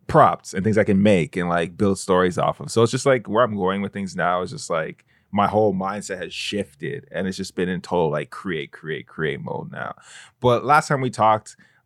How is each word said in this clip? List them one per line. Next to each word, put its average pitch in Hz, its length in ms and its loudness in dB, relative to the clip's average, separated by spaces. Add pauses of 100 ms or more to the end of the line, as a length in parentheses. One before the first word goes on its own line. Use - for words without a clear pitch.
props 107 480 4
and 92 100 -4
things 107 140 2
I 101 60 6
can 98 180 2
make 92 340 4
and, 87 120 -2
like, 85 280 -2
build 98 220 0
stories 92 400 2
off 80 220 0
of. 73 100 -10
So 113 120 2
it's 117 100 2
just, 131 140 -2
like, 127 220 2
where 107 160 2
I'm 107 120 -2
going 95 260 -2
with 98 100 -6
things 98 220 -8
now 90 280 0
is 90 100 -8
just, - 180 -10
like, 80 340 -4 (280)
my 98 160 2
whole 104 260 2
mindset 95 480 -6
has 87 100 -12
shifted, - 760 -8
and 90 160 -4
it's 95 100 -6
just 95 200 -10
been 90 120 -2
in 90 120 -4
total, 85 300 0
like, 73 200 -4
create, 78 400 -8
create, 76 380 -12
create 71 320 -6
mode - 320 -10
now. - 220 -12 (460)
But 120 240 2
last 147 220 4
time 139 140 -2
we 127 100 -4
talked, 107 460 0 (300)